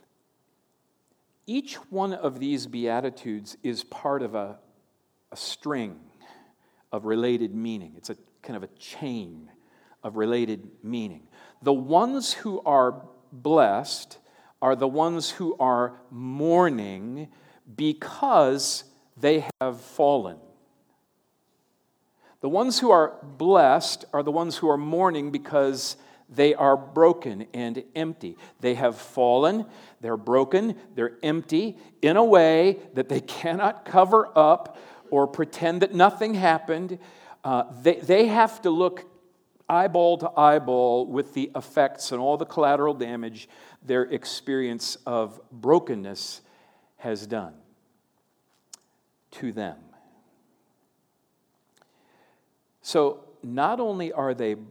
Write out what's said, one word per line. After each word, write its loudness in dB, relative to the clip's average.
Each -8
one -4
of -6
these -4
Beatitudes -6
is -6
part -6
of -8
a, -10
a -20
string -8
of -8
related -2
meaning. -10
It's -16
a -12
kind -14
of -12
a -16
chain, -12
of -12
related -2
meaning. -10
The 2
ones -2
who -8
are 2
blessed 0
are 2
the 0
ones -2
who -6
are 0
mourning -2
because 0
they 0
have -6
fallen. -2
The -6
ones 0
who 4
are 6
blessed 4
are 0
the -2
ones -2
who 0
are 4
mourning 0
because -2
they 4
are 4
broken 2
and -8
empty. -8
They 0
have -2
fallen, 0
they're -6
broken, 0
they're -6
empty -2
in 2
a 6
way 6
that -2
they -2
<laughs> -
cannot -4
cover 4
up 4
or 4
pretend -4
that 0
nothing 2
happened. -2
Uh, -2
they, 6
they 4
have 2
to 0
look -2
eyeball 2
to -4
eyeball 4
with -6
the -4
effects -2
and -4
all 0
the -6
collateral 0
damage -10
their 0
experience -6
of -4
brokenness -2
has -8
done -10
to -10
them. -10
So 0
not -4
only -6
are -4
they -4